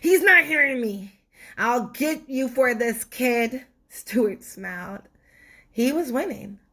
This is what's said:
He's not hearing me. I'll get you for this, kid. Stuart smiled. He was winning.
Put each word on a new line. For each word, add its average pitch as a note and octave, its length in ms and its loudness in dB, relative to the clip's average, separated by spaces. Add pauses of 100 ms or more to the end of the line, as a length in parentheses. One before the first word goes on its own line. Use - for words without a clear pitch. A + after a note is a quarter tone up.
He's E4+ 220 4
not F4+ 220 6
hearing C#4+ 360 0
me. G3+ 320 -4 (440)
I'll A#3 300 0
get D#4 420 -4
you C4 200 -2
for B3 260 2
this, A#3 300 -2
kid. A#3+ 600 -2 (240)
Stuart - 540 -2
smiled. F#3 600 -12 (680)
He B3 220 0
was D4+ 200 -2
winning. G#3 460 -6 (140)